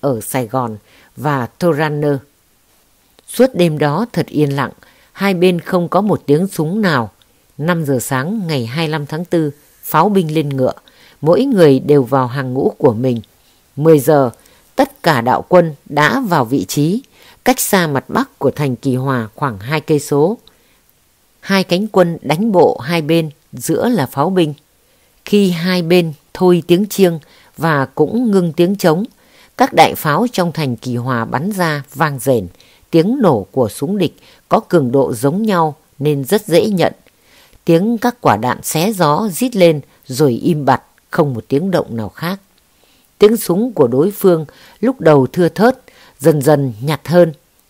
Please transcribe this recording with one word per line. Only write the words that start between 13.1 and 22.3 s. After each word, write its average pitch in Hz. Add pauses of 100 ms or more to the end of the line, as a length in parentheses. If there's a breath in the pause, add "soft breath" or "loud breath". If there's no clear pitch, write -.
Mười 151
giờ, 135 (460 soft breath)
tất -
cả 143
đạo 117
quân 170 (100)
đã 147
vào 175
vị 117
trí, 170 (440 soft breath)
cách 254
xa 180
mặt 135
bắc -
của 139
thành 139
Kỳ 127
Hòa 127
khoảng 120
hai 143
cây 147
số. 151 (1040 soft breath)
Hai 190
cánh 196
quân 175
đánh 180